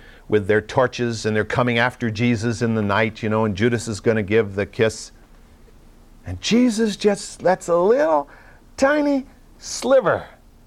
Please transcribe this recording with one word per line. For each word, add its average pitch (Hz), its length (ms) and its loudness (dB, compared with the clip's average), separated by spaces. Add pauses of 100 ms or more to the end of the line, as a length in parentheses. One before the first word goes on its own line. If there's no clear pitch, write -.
(280)
with 104 180 2
their 104 140 2
torches, 120 640 -2
and 110 100 -2
they're 107 100 0
coming 120 340 0
after 123 320 -2
Jesus 117 520 0
in 113 120 0
the 110 80 0
night, 101 400 0
you 113 60 -2
know, 107 160 0
and 104 120 -2
Judas 117 320 0
is 107 120 -8
gonna 110 220 0
give 104 320 0
the 98 120 -2
kiss. - 460 -4 (1120)
And 90 140 -10
Jesus 226 560 0
just - 460 -2
lets 180 260 0
a 170 80 2
little 277 520 2 (480)
tiny 285 500 2 (320)
sliver 202 680 0 (400)